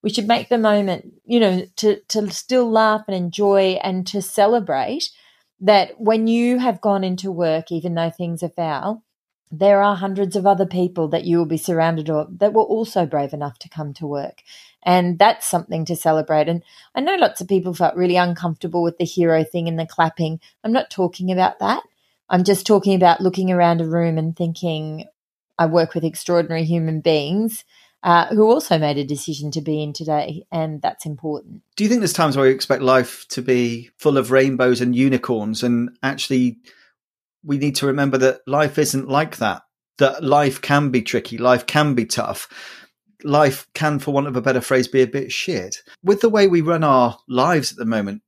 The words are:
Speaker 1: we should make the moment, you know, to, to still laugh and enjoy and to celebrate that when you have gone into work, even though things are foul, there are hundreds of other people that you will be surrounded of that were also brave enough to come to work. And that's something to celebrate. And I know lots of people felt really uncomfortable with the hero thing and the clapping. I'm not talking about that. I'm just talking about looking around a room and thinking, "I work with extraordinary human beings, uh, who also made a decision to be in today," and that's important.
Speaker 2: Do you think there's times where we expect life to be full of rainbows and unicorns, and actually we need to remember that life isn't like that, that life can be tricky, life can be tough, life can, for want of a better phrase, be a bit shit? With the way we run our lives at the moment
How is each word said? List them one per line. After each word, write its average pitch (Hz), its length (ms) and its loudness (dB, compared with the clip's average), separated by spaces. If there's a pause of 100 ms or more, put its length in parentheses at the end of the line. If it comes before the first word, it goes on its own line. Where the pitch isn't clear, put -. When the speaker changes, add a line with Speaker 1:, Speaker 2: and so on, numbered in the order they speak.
Speaker 1:
we 220 80 -2
should 208 160 -4
make 233 220 0
the 240 100 2
moment, 208 540 0 (120)
you 233 160 2
know, 185 220 2 (140)
to, 214 320 2
to 208 220 -2
still 247 400 -2
laugh 214 360 2
and 196 100 -4
enjoy 190 640 2
and 185 260 -4
to 202 120 -4
celebrate 202 920 -2 (500)
that 196 380 2
when 220 280 0
you 240 320 2
have 247 220 -2
gone 196 240 0
into 185 260 -4
work, 165 420 -2
even 170 220 -4
though 165 160 -2
things 170 320 -8
are 165 80 -6
foul, 165 540 -6 (460)
there 196 300 4
are 202 160 2
hundreds 190 400 -4
of 185 100 0
other 190 200 4
people 175 420 -2
that 165 160 -2
you 170 140 2
will 165 80 0
be 160 100 -4
surrounded 165 540 -2
of 156 280 -4
that 208 140 2
were 220 100 4
also 214 440 -2
brave 143 260 -4
enough 147 260 -10
to - 120 -20
come 147 240 -10
to 160 120 -10
work. 143 360 -8 (400)
And 180 360 2
that's 226 280 4
something 165 400 -4
to 170 100 -4
celebrate. 156 520 2
And 170 140 -2 (320)
I 254 60 -2
know 359 160 0
lots 302 240 0
of 180 80 -10
people 185 260 0
felt 170 220 0
really 180 200 2
uncomfortable 175 680 -2
with 170 160 -2
the 175 60 -2
hero 165 380 2
thing 165 240 -4
and 165 120 -4
the 160 80 -6
clapping. 160 520 -2 (240)
I'm 220 100 -4
not - 180 -2
talking 180 420 -4
about 185 260 0
that. 202 240 -2 (460)
I'm 185 160 2
just 190 220 0
talking 196 280 4
about 175 260 4
looking 185 300 0
around 170 300 2
a 160 80 -4
room 165 300 0
and 165 180 -4
thinking, 160 680 -6 (520)
"I 170 80 2
work 165 280 2
with 165 100 -4
extraordinary 165 600 -2
human 160 360 -2
beings, 165 640 0 (380)
uh, 170 240 4
who 214 220 4
also 233 300 2
made 147 200 0
a 143 60 -4
decision 143 480 -8
to 160 80 -6
be 151 220 -4
in 147 100 -8
today," 151 600 -4
and 160 280 -6
that's - 260 -6
important. 147 560 -8 (140)
Speaker 2:
Do 208 80 0
you 208 60 2
think 240 100 2
there's 175 120 0
times 147 240 0
where 135 100 4
we 131 60 6
expect 131 300 -2
life 127 480 2
to 123 120 -8
be 120 540 -2
full 147 200 2
of 120 140 0
rainbows 127 500 4
and 123 140 0
unicorns, 120 680 0
and 120 280 0 (120)
actually 131 560 -2 (840)
we 143 140 -2
need 139 180 -2
to 139 100 -2
remember 139 320 0
that 131 280 2
life 143 320 0
isn't 135 300 -2
like 151 280 -2
that, 101 260 -4 (360)
that 135 260 2
life 139 360 2
can 143 300 0
be 123 120 0
tricky, 113 360 -6
life 123 280 2
can 151 280 0
be 117 100 0
tough, - 440 -6 (720)
life 143 520 2
can, 151 260 -2
for 143 120 -6
want 139 140 0
of 131 100 -6
a 120 60 -2
better 127 180 0
phrase, 127 280 0
be 135 140 2
a 123 40 4
bit 135 240 -8
shit? 101 460 -6 (260)
With 202 180 2
the 233 80 2
way 208 200 4
we 175 120 4
run 160 220 0
our 127 340 4 (120)
lives 135 420 2
at - 80 -18
the 117 60 -8
moment 107 420 -4